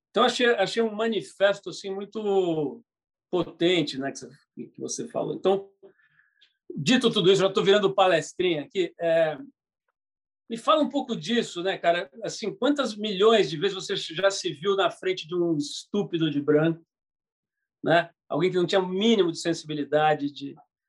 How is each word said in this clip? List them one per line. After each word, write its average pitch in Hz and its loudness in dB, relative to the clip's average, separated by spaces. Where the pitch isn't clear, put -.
Então, 220 2
achei, 240 2
achei 196 -2
um 226 -2
manifesto, 202 -2
assim, 185 -10
muito 190 -2
potente, 170 0
né, 135 -6
que - -14
você, 127 -16
que - -16
você - -8
falou. - -4
Então, - 0
dito 226 2
tudo 190 4
isso, 185 4
já 190 2
tô 190 0
virando 196 4
palestrinha 175 0
aqui, 170 -4
é, 165 0
me 226 -8
fala 302 2
um - 0
pouco 285 -4
disso, 175 -4
né, 185 -2
cara? 175 0
Assim, 208 -8
quantas 254 0
milhões 208 4
de 160 -6
vezes 190 -2
você 190 -6
já 185 -2
se 190 -4
viu 165 -2
na 185 2
frente 185 -6
de 175 -8
um 170 0
estúpido 160 -2
de 143 -2
branco, 156 2
né? 165 2
Alguém 160 0
que 175 -2
não 175 2
tinha 185 2
o 185 -4
mínimo 190 2
de - -10
sensibilidade 151 0
de, 139 -14